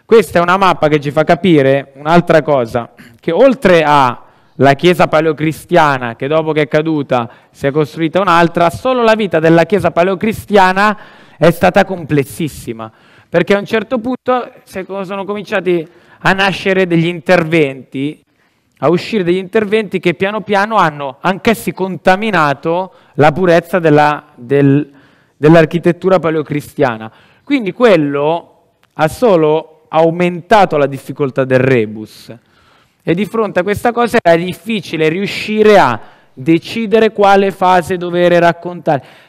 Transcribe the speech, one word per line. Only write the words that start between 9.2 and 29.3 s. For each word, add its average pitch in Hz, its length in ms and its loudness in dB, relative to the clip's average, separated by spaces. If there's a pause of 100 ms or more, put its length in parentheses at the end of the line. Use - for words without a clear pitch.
della 165 260 4
chiesa 175 260 -2
paleocristiana 196 1040 0 (400)
è 156 140 4
stata 185 340 0
complessissima, 139 1040 -6 (360)
perché 175 280 0
a 202 40 -2
un 202 60 -8
certo 226 340 -4
punto 247 520 -4 (120)
se-, 190 220 -12 (180)
sono 196 200 -10
cominciati 185 640 -4 (320)
a 175 140 2
nascere 190 540 0
degli 170 200 0
interventi, 156 1120 -2 (580)
a 135 100 0
uscire 180 340 -2
degli 175 140 0
interventi 202 640 -4
che 170 140 -2
piano 202 280 -4
piano 202 340 -2
hanno 147 460 -2
anch'essi 190 520 -2
contaminato 185 1160 -2 (240)
la 147 160 4
purezza 175 480 0
della, 147 460 2 (100)
del, 139 540 0 (460)
dell'architettura 170 840 2
paleocristiana. 143 920 -4 (320)
Quindi 240 280 -4
quello 160 840 0 (380)
ha 156 140 -2
solo 160 840 0